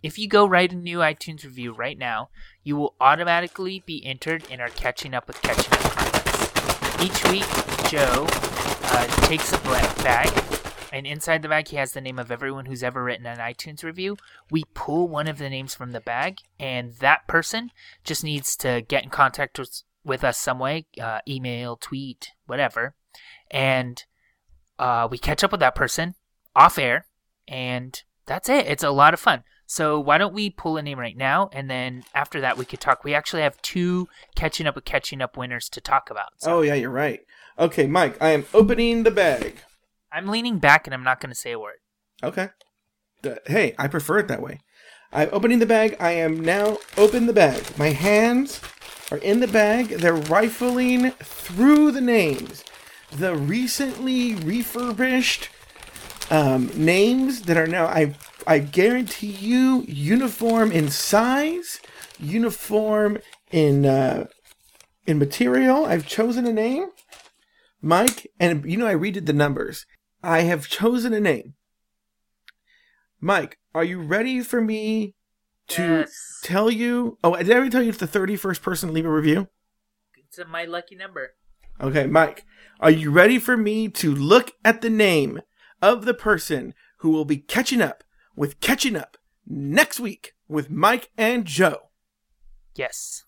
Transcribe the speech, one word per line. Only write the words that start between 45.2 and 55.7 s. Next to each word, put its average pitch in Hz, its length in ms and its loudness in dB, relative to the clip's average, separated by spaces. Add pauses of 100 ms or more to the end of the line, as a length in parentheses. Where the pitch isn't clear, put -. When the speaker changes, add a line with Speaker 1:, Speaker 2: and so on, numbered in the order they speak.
Speaker 2:
opening 233 280 2
the 226 80 4
bag. 220 340 4
I 170 120 2
am 165 280 0
now 202 380 0 (180)
open 220 300 4
the 233 80 2
bag. 151 440 4
My 151 120 2
hands 214 680 2 (520)
are 147 60 -4
in 208 220 2
the 247 80 2
bag. 214 420 2
They're 175 240 2
rifling 247 960 2
through 285 800 4
the 262 80 -4
names. 208 640 0 (480)
The 170 240 -2
recently 247 1000 -2
refurbished, 240 1120 -2 (840)